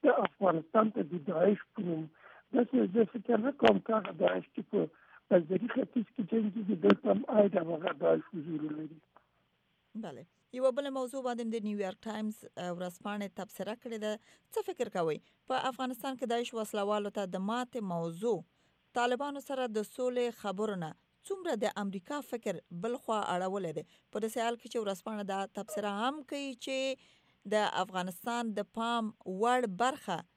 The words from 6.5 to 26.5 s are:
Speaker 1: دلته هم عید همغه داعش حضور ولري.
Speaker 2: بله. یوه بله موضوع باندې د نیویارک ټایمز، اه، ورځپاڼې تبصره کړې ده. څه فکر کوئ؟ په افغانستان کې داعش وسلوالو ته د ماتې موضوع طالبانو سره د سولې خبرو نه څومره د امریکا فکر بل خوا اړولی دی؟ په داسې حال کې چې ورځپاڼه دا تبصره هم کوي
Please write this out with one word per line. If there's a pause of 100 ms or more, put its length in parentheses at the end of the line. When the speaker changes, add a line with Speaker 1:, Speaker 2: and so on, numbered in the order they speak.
Speaker 1:
دلته
هم
عید
همغه
داعش (100)
حضور
ولري. (960)
Speaker 2:
بله. (300)
یوه
بله
موضوع
باندې
د
نیویارک
ټایمز،
اه،
ورځپاڼې
تبصره
کړې
ده. (400)
څه (100)
فکر
کوئ؟ (300)
په (120)
افغانستان
کې
داعش
وسلوالو
ته
د
ماتې
موضوع (560)
طالبانو
سره
د
سولې
خبرو
نه (340)
څومره
د
امریکا (100)
فکر (160)
بل
خوا
اړولی
دی؟ (280)
په
داسې
حال
کې
چې
ورځپاڼه
دا
تبصره
هم
کوي (160)